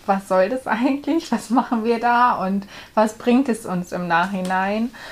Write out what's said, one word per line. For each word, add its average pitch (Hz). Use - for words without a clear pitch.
„Was 196
soll 185
das 254
eigentlich? 285
Was 214
machen 233
wir 233
da 240
und 196
was 220
bringt 247
es 226
uns 180
im 180
Nachhinein?“ 185